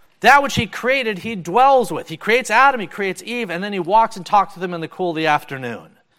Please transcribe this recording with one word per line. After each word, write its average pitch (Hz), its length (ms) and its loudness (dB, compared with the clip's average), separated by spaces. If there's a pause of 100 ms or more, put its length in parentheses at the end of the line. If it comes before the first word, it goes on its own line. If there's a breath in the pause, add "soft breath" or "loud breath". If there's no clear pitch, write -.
(180 soft breath)
that 277 240 6
which 269 140 -4
he 233 100 0
created, 226 540 -4
he 226 160 -8
dwells 226 560 2
with. 143 160 -8
He 160 80 -10
creates 226 340 -2
Adam, 254 300 4
he 175 80 -8
creates 190 340 -8
Eve, 226 280 -8
and 175 120 -6
then 208 100 -6
he 196 60 -4
walks 208 380 0
and 180 100 -12
talks 196 280 2
to 175 40 -18
them 180 160 -6
in 165 60 -6
the 156 80 -8
cool 180 220 -4
of 156 60 -4
the 160 120 0
afternoon. 131 680 -4 (220 soft breath)